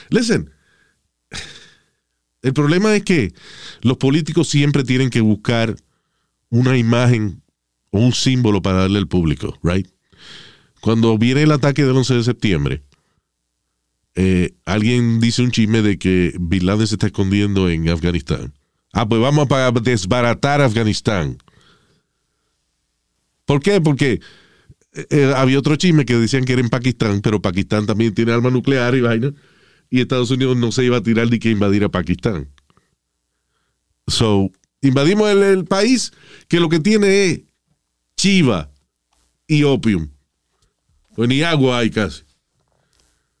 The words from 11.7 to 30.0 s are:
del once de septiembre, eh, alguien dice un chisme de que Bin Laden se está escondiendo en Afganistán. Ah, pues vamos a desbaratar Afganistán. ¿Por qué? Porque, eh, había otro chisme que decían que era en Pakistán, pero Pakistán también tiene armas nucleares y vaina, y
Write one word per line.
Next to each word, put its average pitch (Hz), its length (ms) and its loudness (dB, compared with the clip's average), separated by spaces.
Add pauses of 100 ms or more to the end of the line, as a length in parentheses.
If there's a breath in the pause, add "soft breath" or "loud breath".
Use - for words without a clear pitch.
del 131 140 2
once 131 180 0
de 120 80 0
septiembre, 80 600 -2 (1300)
eh, 92 380 0 (120)
alguien 113 520 0
dice 117 240 0
un 123 80 0
chisme 113 300 0
de 104 180 0
que 90 400 0
Bin 90 280 -2
Laden 107 200 0
se 104 100 -4
está 107 100 -2
escondiendo 98 640 0
en 82 180 -2
Afganistán. 82 640 -4 (400)
Ah, 110 160 -2
pues 113 120 2
vamos 139 300 2
a 131 220 2
desbaratar 120 880 0
Afganistán. 104 800 -2 (2000 soft breath)
¿Por 143 140 0
qué? 202 200 2
Porque, 143 400 0 (880 soft breath)
eh, 139 240 2
había 131 240 2
otro 147 180 0
chisme 156 280 2
que 120 120 0
decían 117 280 0
que 127 80 -2
era 123 100 2
en 120 60 -2
Pakistán, 117 540 -2
pero 107 200 0
Pakistán 101 440 -2
también 110 280 0
tiene 117 180 0
armas 120 200 0
nucleares 127 460 0
y 127 40 0
vaina, 117 300 -2 (580 soft breath)
y 127 100 2